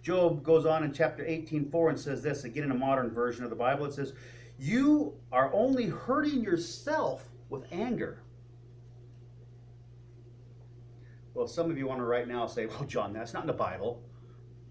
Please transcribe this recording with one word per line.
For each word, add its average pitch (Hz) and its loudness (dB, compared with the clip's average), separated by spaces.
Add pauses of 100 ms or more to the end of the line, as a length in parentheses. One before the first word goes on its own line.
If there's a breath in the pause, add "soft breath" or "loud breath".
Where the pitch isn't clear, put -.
Job 170 4
goes 156 6
on 156 4
in 139 -2
chapter 151 0
eighteen 160 -2
four 165 4
and 139 0
says 131 -6
this, 143 -4
again 123 -4
in 135 0
a 123 2
modern 131 2
version 120 -2
of 120 -6
the 110 -6
Bible. 139 2
It 143 -6
says, 139 -6 (460 loud breath)
"You 269 2 (140)
are 135 4
only 247 4
hurting 269 0
yourself 214 -2 (180)
with - -10
anger." 202 -4 (3000 loud breath)
Well, 120 -2
some 165 -2
of 139 -4
you 135 -2
want 127 -4
to 123 -2
right 120 2
now 120 -2
say, 113 -4
"Well, 117 -8
John, 107 -4
that's 113 -8
not 170 -4
in 170 -6
the 131 -2
Bible." 101 -4 (680 loud breath)